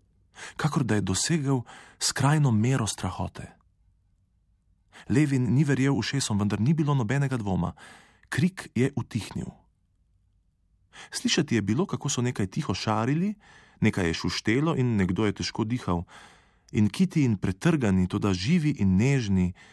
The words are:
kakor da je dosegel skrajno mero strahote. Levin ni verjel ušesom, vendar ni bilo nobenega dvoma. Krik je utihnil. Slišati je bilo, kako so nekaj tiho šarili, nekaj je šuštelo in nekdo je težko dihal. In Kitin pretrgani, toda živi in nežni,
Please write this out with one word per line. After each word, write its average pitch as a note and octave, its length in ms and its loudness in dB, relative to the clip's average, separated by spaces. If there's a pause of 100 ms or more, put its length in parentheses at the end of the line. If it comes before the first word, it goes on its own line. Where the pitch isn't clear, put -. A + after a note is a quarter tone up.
(560)
kakor C#3+ 280 0
da G#2+ 120 0
je G2+ 80 0
dosegel C3+ 560 0 (400)
skrajno C#3+ 480 2
mero A#2 400 2
strahote. - 560 -8 (1700)
Levin C3+ 400 2
ni C#3 120 4
verjel C#3 320 2
ušesom, A2+ 440 -2
vendar G#2 200 0
ni B2 120 2
bilo D3 240 2
nobenega C3 400 0
dvoma. F#2 380 -2 (540)
Krik - 460 -2
je B2 220 2
utihnil. - 560 -8 (1600)
Slišati C#3+ 480 0
je - 20 0
bilo, A#2 240 0
kako - 220 -6
so B2 160 -2
nekaj B2 220 -2
tiho - 280 -4
šarili, C3+ 600 0 (460)
nekaj G2+ 260 2
je D#2+ 80 2
šuštelo B2 640 0
in B2 200 0
nekdo G2 320 0
je F#2+ 120 -2
težko A2+ 240 -4
dihal. G2 400 -2 (680)
In G#2 160 4
Kitin C#3+ 480 2
pretrgani, G2+ 720 2
toda G#2 240 0
živi D3 460 0
in F#2+ 180 4
nežni, G2+ 560 2 (200)